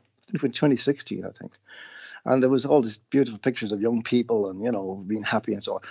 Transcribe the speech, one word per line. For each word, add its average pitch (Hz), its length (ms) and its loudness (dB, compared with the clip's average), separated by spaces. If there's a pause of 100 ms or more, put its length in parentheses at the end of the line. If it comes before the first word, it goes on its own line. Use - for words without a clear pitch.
(340)
in 135 200 -2
twenty 143 220 4
sixteen, 110 480 -2
I 95 60 -10
think. - 220 -16 (720)
And 127 160 4
there 127 80 6
was 131 160 4
all 143 160 6
these 110 160 -4
beautiful 123 400 0
pictures 113 340 -2
of 104 80 -2
young 113 220 0
people 117 480 2
and, 92 140 -10
you 123 80 0
know, 98 340 -6
being 107 160 -4
happy 107 320 -2
and 101 100 -4
so 101 120 -4
on. 95 160 -8